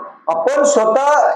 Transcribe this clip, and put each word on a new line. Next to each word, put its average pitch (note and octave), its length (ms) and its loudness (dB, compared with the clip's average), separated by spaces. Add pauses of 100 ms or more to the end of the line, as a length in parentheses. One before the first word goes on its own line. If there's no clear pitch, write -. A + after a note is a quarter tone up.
(280)
आपण B3 340 0
स्वतः C4 720 2